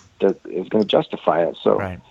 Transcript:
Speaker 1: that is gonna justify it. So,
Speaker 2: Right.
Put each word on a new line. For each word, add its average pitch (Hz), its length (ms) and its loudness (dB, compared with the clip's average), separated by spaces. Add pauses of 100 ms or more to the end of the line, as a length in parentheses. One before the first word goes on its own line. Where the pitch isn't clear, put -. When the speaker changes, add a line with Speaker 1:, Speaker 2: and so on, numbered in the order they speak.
(200)
Speaker 1:
that 98 260 2
is 92 220 -8
gonna 107 160 2
justify - 600 0
it. - 160 -4
So, 104 180 2
Speaker 2:
Right. 92 220 -6 (100)